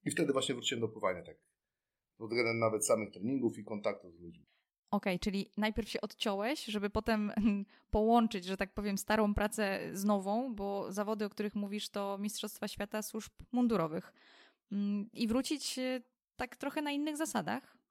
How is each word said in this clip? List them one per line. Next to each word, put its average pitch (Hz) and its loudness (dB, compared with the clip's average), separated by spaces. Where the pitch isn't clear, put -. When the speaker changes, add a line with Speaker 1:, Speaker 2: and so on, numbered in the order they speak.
Speaker 1:
I 147 0
wtedy 143 2
właśnie 127 2
wróciłem 120 -2
do 113 0
pływania, 95 -2
tak, - -16
pod 113 -8
względem 113 2
nawet 107 2
samych 110 2
treningów 120 0
i 107 -10
kontaktów 101 -6
z 85 -20
ludźmi. 85 -16
Speaker 2:
Okej, 196 0
czyli 196 -2
najpierw 214 0
się - -4
odciąłeś, 214 -2
żeby 208 -2
potem 214 0
<laughs> - -10
połączyć, 220 6
że 190 -2
tak 190 -2
powiem, 202 -2
starą 208 4
pracę 208 0
z 196 -2
nową, 208 2
bo 196 -2
zawody, 208 0
o 202 -2
których 208 -4
mówisz, 202 -4
to 202 -4
Mistrzostwa 208 -6
Świata 208 -4
Służb - -8
Mundurowych. 214 2
Mm, 202 0
i 233 -2
wrócić, 262 -2
e, 254 -2
tak 247 -6
trochę 277 -4
na 294 -2
innych 294 -2
zasadach. 233 -2